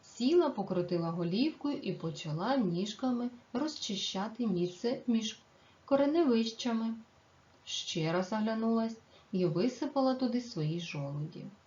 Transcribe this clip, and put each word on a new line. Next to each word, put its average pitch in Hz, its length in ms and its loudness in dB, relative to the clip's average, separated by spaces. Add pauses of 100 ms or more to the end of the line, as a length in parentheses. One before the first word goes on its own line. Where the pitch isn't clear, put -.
Сіла, 302 480 4
покрутила 175 600 0
голівкою 208 640 0
і - 160 -4
почала 165 640 -2
ніжками 240 760 0 (220)
розчищати 226 920 -4
місце 180 600 0
між 226 340 0 (440)
кореневищами. 240 1080 2 (720)
Ще - 480 -2
раз 185 200 0
оглянулась 226 640 0 (360)
і 180 140 2
висипала 254 680 2
туди 247 260 0
свої 165 400 -2
жолуді. 143 680 -6 (200)